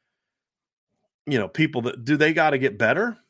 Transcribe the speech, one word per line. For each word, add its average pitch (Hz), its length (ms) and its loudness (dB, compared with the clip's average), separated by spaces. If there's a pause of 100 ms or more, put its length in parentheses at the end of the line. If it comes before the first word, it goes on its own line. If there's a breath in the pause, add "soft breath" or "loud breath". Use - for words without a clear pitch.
(1300)
you 147 120 0
know, - 100 -2
people 151 320 -2
that, 120 240 -8
do 143 140 0
they 151 160 2
gotta 156 240 2
get 127 180 -2
better? 156 400 0 (140)